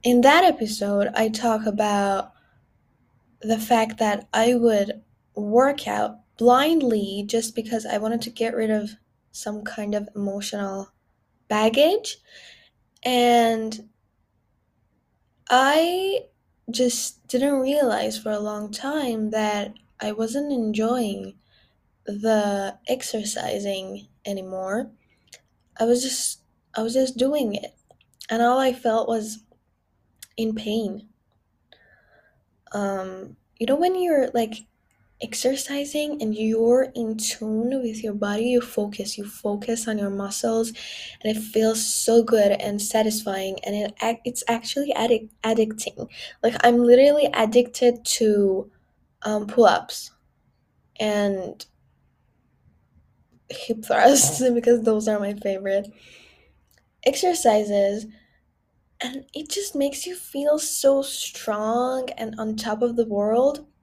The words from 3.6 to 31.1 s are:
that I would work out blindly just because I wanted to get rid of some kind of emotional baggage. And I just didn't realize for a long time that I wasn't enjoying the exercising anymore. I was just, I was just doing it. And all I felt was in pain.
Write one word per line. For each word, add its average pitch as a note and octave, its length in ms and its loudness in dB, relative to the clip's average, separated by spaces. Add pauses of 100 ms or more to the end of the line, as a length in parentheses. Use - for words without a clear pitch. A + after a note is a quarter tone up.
that G#3 360 -2
I A#3 200 4
would A3 480 0 (320)
work A#3 540 2
out G#3+ 300 -2 (180)
blindly A#3+ 920 2
just A3+ 280 -4
because A3 320 -4
I G#3+ 120 -4
wanted A3+ 240 -2
to A#3 80 -10
get A3+ 240 -4
rid A3 160 -2
of G#3+ 200 -2 (420)
some G#3+ 320 -10
kind G#3 300 -6
of G#3 200 -4
emotional G3+ 760 -6 (560)
baggage. B3 680 2 (840)
And A#3 840 2 (1600)
I E4 720 2 (500)
just A#3+ 580 -2
didn't C4+ 320 0
realize A#3 580 0
for G#3+ 120 -8
a G#3 100 -4
long G#3+ 300 -8
time B3 600 -4
that G#3 420 -2 (280)
I G#3+ 120 -6
wasn't B3 400 -4
enjoying G#3+ 840 -2 (720)
the G3+ 720 -2 (100)
exercising G3+ 1200 -6 (160)
anymore. F#3+ 680 -6 (880)
I A3+ 60 0
was A#3+ 180 4
just, - 380 -6 (360)
I A3 60 -2
was A3+ 120 -4
just C4 220 2
doing C4 380 0
it. - 200 -10 (560)
And A3+ 120 2
all B3 160 4
I C4 140 2
felt A3+ 360 0
was A3 360 -6 (920)
in A3 180 -4
pain. G#3+ 540 -6 (1600)